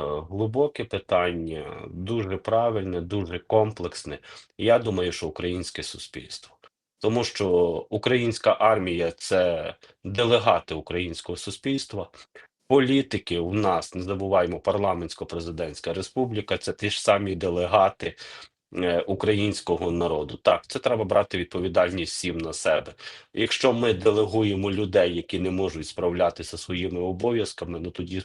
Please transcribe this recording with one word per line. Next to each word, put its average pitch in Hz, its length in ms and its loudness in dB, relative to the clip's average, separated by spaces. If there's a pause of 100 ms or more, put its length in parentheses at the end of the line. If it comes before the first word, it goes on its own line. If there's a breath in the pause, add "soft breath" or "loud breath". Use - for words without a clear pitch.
(300)
глибоке 110 540 -2
питання, 82 1080 -2
дуже 95 460 -4
правильне, 107 640 0
дуже 87 380 -4
комплексне. 107 800 0 (400 loud breath)
Я 113 200 6
думаю, 95 340 0
що - 160 -6
українське 87 540 -6
суспільство. - 760 -14 (420)
Тому 113 260 2
що 101 260 -2 (400)
українська 117 720 2
армія — 92 560 2
це 87 580 0 (300 soft breath)
делегати 107 720 2
українського 85 600 -6
суспільства. 110 760 -6 (580 loud breath)
Політики 135 720 4
у 85 140 -2
нас, 95 420 0
не 92 80 -4
забуваємо, 92 560 0
парламентсько-президентська 85 1400 -4
республіка, 104 640 -2
це - 140 -6
ті 104 180 -2
ж - 120 -6
самі 101 320 4
делегати, 90 800 2 (600 loud breath)
е, 87 260 0
українського 98 880 0
народу. 82 520 -2
Так, 92 240 4
це - 120 -6
треба 117 260 0
брати 98 340 2
відповідальність 90 720 0
всім 87 260 -4
на 80 140 -6
себе. - 400 0 (420 loud breath)
Якщо 117 380 2
ми 117 220 2
делегуємо 101 760 2
людей, 92 460 2
які 87 220 -6
не 92 120 -2
можуть 90 360 -2
справлятися 87 720 -2
зі - 60 -12
своїми 90 380 -4
обов'язками, 92 800 -2
ну, 87 100 -6
тоді 92 340 -8